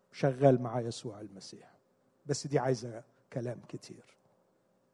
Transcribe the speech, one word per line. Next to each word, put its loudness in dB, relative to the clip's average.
شغال 6
مع -2
يسوع -8
المسيح، -16
بس -2
دي 2
عايزة 0
كلام -4
كتير، -16